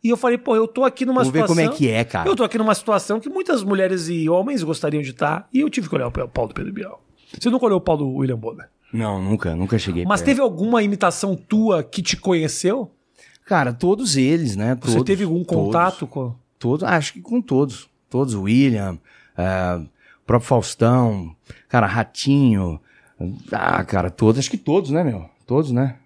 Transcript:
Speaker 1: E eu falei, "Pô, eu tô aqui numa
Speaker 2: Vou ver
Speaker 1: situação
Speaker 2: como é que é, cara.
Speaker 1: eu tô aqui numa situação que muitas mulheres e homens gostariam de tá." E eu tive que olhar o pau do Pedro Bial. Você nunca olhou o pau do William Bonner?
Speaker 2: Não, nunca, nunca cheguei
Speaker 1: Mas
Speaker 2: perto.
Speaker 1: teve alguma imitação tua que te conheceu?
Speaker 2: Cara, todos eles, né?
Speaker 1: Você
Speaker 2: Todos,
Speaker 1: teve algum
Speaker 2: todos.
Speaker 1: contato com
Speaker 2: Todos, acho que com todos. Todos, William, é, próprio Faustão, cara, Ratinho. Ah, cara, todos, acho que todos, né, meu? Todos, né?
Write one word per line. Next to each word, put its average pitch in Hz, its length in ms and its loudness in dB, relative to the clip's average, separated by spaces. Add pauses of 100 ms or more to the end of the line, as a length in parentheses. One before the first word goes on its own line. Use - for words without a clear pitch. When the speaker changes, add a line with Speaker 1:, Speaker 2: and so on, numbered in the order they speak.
Speaker 1:
E 226 60 2
eu 233 60 2
falei, 240 200 0
"Pô, 240 180 -2
eu 220 140 2
tô 254 160 0
aqui 254 220 0
numa 254 160 2
Speaker 2:
Vou 131 100 2
ver 151 80 2
Speaker 1:
situação 175 240 2
Speaker 2:
como 254 100 0
é - 20 -10
que 135 120 2
é, 113 160 2
cara. 175 240 -2
Speaker 1:
eu 381 80 2
tô 220 80 2
aqui 220 140 -2
numa 220 160 2
situação 208 440 -2
que 277 120 -8
muitas 359 320 -2
mulheres 190 480 0
e 160 180 -2
homens 196 340 0
gostariam 151 400 -2
de 131 120 -8
tá." 160 400 -2
E 262 60 4
eu 302 100 0
tive 190 180 -4
que - 60 -4
olhar 127 140 0
o 123 200 -6
pau 117 200 -2
do - 60 -12
Pedro - 180 -8
Bial. - 300 -12 (300)
Você - 160 -4
nunca 254 160 0
olhou 202 140 4
o - 40 0
pau 165 140 2
do 147 100 -2 (100)
William 131 200 0
Bonner? 110 320 -10 (240)
Speaker 2:
Não, 107 300 -2
nunca, 95 340 0
nunca 98 220 0
cheguei 87 260 -2
Speaker 1:
Mas 190 160 0
Speaker 2:
perto. 170 60 -2
Speaker 1:
teve 277 160 2
alguma 220 400 0
imitação 196 520 0
tua 214 480 0
que - 200 -8
te - 140 -2
conheceu? 180 760 0 (540)
Speaker 2:
Cara, 143 280 0
todos 180 440 0
eles, 135 400 2
né? 113 240 0
Speaker 1:
Você 123 140 0
Speaker 2:
Todos, 120 100 4
Speaker 1:
teve 196 180 0
algum 170 220 -2
Speaker 2:
todos. 165 220 0
Speaker 1:
contato 170 400 0
com 123 280 -8 (240)
Speaker 2:
Todos, 139 240 0
acho 165 300 0
que - 80 -20
com 233 200 -2
todos. 135 480 -2 (220)
Todos, 127 240 -2
William, 104 640 2 (400)
é, 90 420 -2 (460)
próprio 113 220 2
Faustão, 113 840 2 (340)
cara, 117 180 2
Ratinho. 110 960 2 (720)
Ah, 87 320 0
cara, 90 260 -2
todos, 113 300 2
acho 131 100 -4
que 233 80 -6
todos, 151 320 0
né, 160 140 0
meu? 101 240 -6 (180)
Todos, 139 240 0
né? 123 360 0